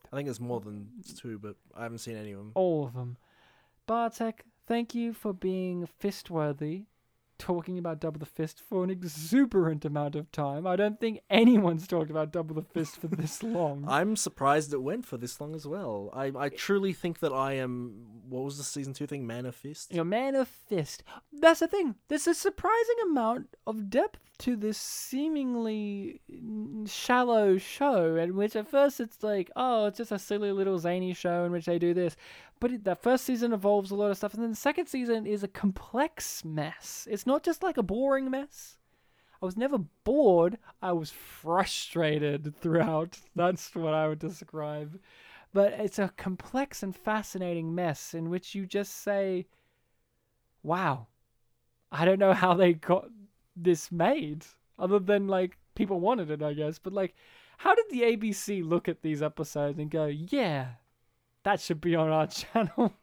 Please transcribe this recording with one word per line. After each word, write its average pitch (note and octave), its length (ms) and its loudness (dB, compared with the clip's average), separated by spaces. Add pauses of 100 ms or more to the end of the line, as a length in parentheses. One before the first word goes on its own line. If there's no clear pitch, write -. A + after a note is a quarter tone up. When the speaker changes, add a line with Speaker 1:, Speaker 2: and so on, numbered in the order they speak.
(100)
Speaker 1:
I C3 60 -10
think C#3+ 100 -4
there's A#2 140 -6
more A#2+ 200 -4
than G#2 280 -12 (300)
two, A2+ 200 -10
but G#2 180 -14 (200)
I A#2 60 -14
haven't A#2 160 -10
seen A2+ 180 -10
any G#2+ 160 -10
of G2 60 -12
them. G#2+ 160 -16
Speaker 2:
All E3+ 320 0
of A#2+ 80 -10
them. B2 240 -8 (680)
Bartek, A3+ 580 -4 (220)
thank A#3 280 -2
you A#3 180 -2
for G#3+ 220 -4
being F#3 520 -2
fist-worthy, D#3 1000 -4 (540)
talking F3+ 380 -4
about E3+ 240 -6
Double D#3 200 -6
the D3 60 -10
Fist - 340 -6
for F#3 240 -2
an F#3 60 0
exuberant F3 920 2
amount D3 300 -2
of D3+ 160 -8
time. D3 360 -4
I F3+ 100 2
don't G#3 240 2
think A3+ 280 -2
anyone's G3 600 6
talked D#3 220 0
about D#3 220 -2
Double D#3+ 220 -4
the D#3 80 -2
Fist - 340 -4
for E3 120 -8
this D#3+ 340 -4
Speaker 1:
<laughs> - 0 -
Speaker 2:
long. D#3+ 460 -2
Speaker 1:
I'm F3 280 2
surprised C#3+ 560 0
it C3+ 100 0
went G3+ 220 -4
for - 120 -10
this B2 240 -10
long D3+ 160 -10
as D3 100 -12
well. B2+ 480 -6
I, C3+ 220 -4
I C#3+ 140 -2
truly G3 420 0
think E3+ 260 -6
that D3+ 140 0
I C3+ 220 0
am, B2 520 -6 (220)
what B2+ 160 -6
was C#3 140 -8
the C#3 60 -10
season C3+ 300 -6
two C#3+ 140 -6
thing? C#3 180 -6
Man A#2+ 180 -6
of B2 120 -10
Fist? - 360 -14
Speaker 2:
You're E3 120 0
Man B3+ 320 0
of C4 100 2
Fist. - 560 -6 (300)
That's D#4+ 280 6
the E4 80 4
thing. E4+ 280 -2 (100)
There's D4 220 -2
a E4+ 60 6
surprising A4 680 2
amount B3+ 540 0 (100)
of A3 240 -6
depth D4 300 0 (180)
to B3 180 -2
this G#3+ 220 -4
seemingly A#3 1400 -4 (120)
n-, G#3+ 560 -8
shallow A3+ 680 4
show, F#3+ 580 2
in F3 200 0
which G#3 200 0
at G#3+ 120 -4
first C#4 300 4
it's - 240 -8
like, G#3 320 0
"Oh, A#3+ 320 2
it's G#3 120 -2
just A#3 120 -6
a G3+ 80 -2
silly G#3 320 -2
little G3 300 2
zany F3+ 340 -2
show F3 300 0
in F3 80 -2
which E3+ 140 -4
they F3 120 2
do F3 160 2
this." F3 220 0 (420)
But A#3+ 140 0
it, G#3+ 120 -6
that - 180 0
first B3 220 4
season A#3+ 280 0
evolves G3+ 400 2
a - 20 -2
lot G#3 160 2
of G3 60 -2
stuff, G#3 180 -6
and A3+ 80 -6
then A#3 80 -2
the G#3+ 60 -6
second D4+ 300 0
season A#3 400 -2
is G3+ 180 -2
a G3 40 -4
complex - 960 -4
mess. D#3 640 -8
It's A3 180 -6
not C#4 180 2
just, - 180 -2
like, F#4 140 -2
a A#3+ 80 2
boring C4 480 0
mess. - 460 -10 (640)
I - 60 -4
was F#3 100 -6
never C4 220 0 (260)
bored. G3+ 540 6 (220)
I F#3 120 -2
was D#3+ 180 -2
frustrated D3+ 1500 0
throughout. E3 640 2
<laughs> - 100 -18
That's F3 400 0
what D#3+ 180 0
I D#3 140 2
would D#3 100 -4
describe. D3+ 800 -8 (540)
But G3+ 220 4
it's G#3 260 -4
a F#3 160 0
complex - 680 -6
and F#3+ 140 -6
fascinating F3+ 800 -4
mess E3+ 400 -4
in E3 140 -4
which F3+ 280 -6
you G3 100 -6
just G3+ 360 -4
say, G3 440 0 (1160)
"Wow, D3+ 440 0 (840)
I D3+ 120 0
don't F#3+ 140 6
know F#3+ 140 8
how F#3 220 6
they F3+ 200 8
got E3+ 340 2 (480)
this E3+ 360 2
made," E3+ 540 0 (320)
other F#3+ 200 4
than, G3+ 300 2
like, F#3 300 0 (160)
people G3 260 0
wanted F#3+ 300 2
it, D3+ 120 -4
I D3 120 0
guess. D3+ 240 -4
But, F#3 140 -10
like, F#3+ 220 -2 (440)
how G4 160 4
did A4+ 160 4
the B3 140 0
A A#3 120 6
B G#3+ 160 -2
C G3 300 -4
look E3+ 260 0
at E3+ 140 -4
these D#3 200 -2
episodes D3+ 560 -2
and D3+ 120 -6
go, D#3 160 0
"Yeah, D3+ 640 -2 (720)
that - 180 2
should D#3 200 -4
be E3+ 140 2
on D#3+ 140 4
our D#3 180 4
<laughs> - 20 -4
channel"? - 760 0